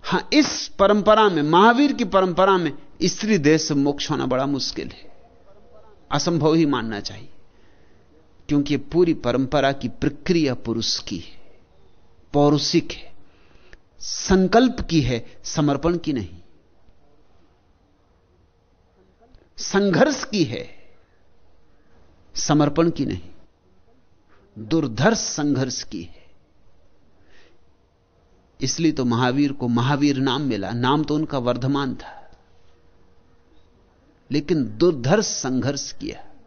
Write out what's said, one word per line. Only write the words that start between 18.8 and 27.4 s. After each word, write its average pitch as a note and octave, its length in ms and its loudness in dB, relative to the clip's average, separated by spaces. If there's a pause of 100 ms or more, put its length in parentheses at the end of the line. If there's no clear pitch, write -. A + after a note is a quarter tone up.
संघर्ष G3+ 680 2
की G3 200 0
है, - 520 -12 (1400)
समर्पण D#3 560 2
की D3 160 -4
नहीं, G2 220 -8 (1300)
दुर्धर्ष C3+ 600 2
संघर्ष C3+ 640 -2
की F2 200 -10
है। - 280 -18 (2250)